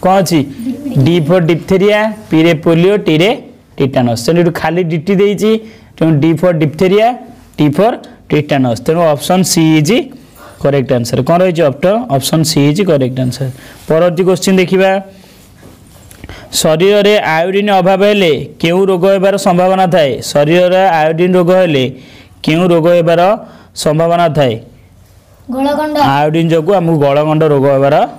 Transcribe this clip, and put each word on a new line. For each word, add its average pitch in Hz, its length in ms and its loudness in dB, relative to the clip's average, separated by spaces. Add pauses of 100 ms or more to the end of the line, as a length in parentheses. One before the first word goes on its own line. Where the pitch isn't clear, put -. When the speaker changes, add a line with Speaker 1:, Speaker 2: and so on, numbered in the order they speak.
Speaker 1:
କ'ଣ 185 200 2
ଅଛି? 160 200 0
Speaker 2:
ଡିପିଟି। 254 640 -6
Speaker 1:
ଡି 165 100 2 (120)
ଫର୍ 180 180 2
ଡିଫଥେରିଆ, 190 540 0 (300)
ପି 160 140 2
ରେ 170 100 4
ପୋଲିଓ, 165 440 0
ଟି 165 200 0
ରେ 175 120 2 (480)
ଟିଟାନସ୍। 123 480 -2
ତେଣୁ 165 160 0
ଏଠୁ 165 100 2
ଖାଲି 165 320 -4
ଡିଟି 170 320 -2
ଦେଇଛି, 202 360 0 (460)
ତେଣୁ 160 220 2
ଡି 160 140 2
ଫର୍ 175 200 0
ଡିଫଥେରିଆ, 185 540 0 (500)
ଟି 151 120 2
ଫର୍ 202 260 0 (340)
ଟିଟାନସ୍। 147 560 -2
ତେଣୁ 160 160 0
ଅପସନ୍ 165 420 0
ସି 170 180 0 (160)
ଇଜ୍ 156 160 2 (680)
କରେକ୍ଟ 139 320 0
ଆନ୍ସର୍। 123 300 -2
କ'ଣ 165 140 0
ରହିଛି? 180 240 0
ଅପ୍ଟ-, 180 480 0
ଅପସନ୍ 139 340 0
ସି 151 160 -2 (100)
ଇଜ୍ 160 120 0
କରେକ୍ଟ 139 380 0
ଆନ୍ସର୍। 127 320 -4 (360)
ପରବର୍ତ୍ତୀ 170 360 0
କୋଶ୍ଚିନ୍ 185 340 0
ଦେଖିବା, 190 440 0 (1500)
ଶରୀରରେ 202 680 0
iodine 190 500 -2
obhav 190 340 2
ହେଲେ 202 280 2 (280)
କେଉଁ 170 260 0
rogo 185 200 0
ebaro 196 320 2
sambhavana 185 480 2
ଥାଏ? 165 260 2 (100)
ଶରୀରରେ 175 680 2
iodine 165 460 0
rogo 180 180 2
ହେଲେ 185 340 2 (580)
କେଉଁ 165 240 0
rogo 170 200 2
ହେବାର 170 340 2 (540)
ସମ୍ଭାବନା 170 540 0
ଥାଏ? 131 260 0 (960)
Speaker 2:
ଗଳଗଣ୍ଡ। 294 460 -4
Speaker 1:
iodine 156 520 0
ଯୋଗୁଁ 160 260 0
ଆମକୁ 165 240 0
ଗଳଗଣ୍ଡ 151 440 0
ରୋଗ 143 220 2 (100)
ହେବାର 139 200 2 (240)